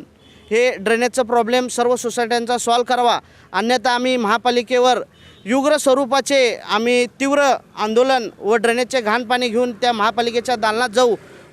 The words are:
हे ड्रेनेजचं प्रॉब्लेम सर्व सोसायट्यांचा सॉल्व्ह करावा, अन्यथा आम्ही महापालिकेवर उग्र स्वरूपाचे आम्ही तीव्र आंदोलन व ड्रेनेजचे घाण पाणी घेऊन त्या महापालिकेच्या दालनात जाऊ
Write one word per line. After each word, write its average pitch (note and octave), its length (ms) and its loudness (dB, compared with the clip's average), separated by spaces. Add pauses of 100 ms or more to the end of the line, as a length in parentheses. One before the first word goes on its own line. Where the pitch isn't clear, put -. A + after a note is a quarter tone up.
(500)
हे A#3 300 2
ड्रेनेजचं A3+ 420 0
प्रॉब्लेम A#3+ 460 0
सर्व A#3+ 280 0
सोसायट्यांचा A#3+ 600 -2
सॉल्व्ह A#3+ 260 0
करावा, A#3+ 340 0 (340)
अन्यथा A3+ 380 0
आम्ही B3+ 260 0
महापालिकेवर A#3+ 840 0 (560)
उग्र C#4+ 220 2
स्वरूपाचे C4 840 0 (120)
आम्ही A#3+ 360 0
तीव्र C#4 480 0 (240)
आंदोलन A#3 500 2 (100)
व G#3 160 0
ड्रेनेजचे A#3+ 460 0
घाण A3 220 -2
पाणी B3 260 -2
घेऊन B3 240 -2
त्या A#3+ 200 -2
महापालिकेच्या A#3 640 -2
दालनात A3 320 0
जाऊ A3+ 280 2 (360)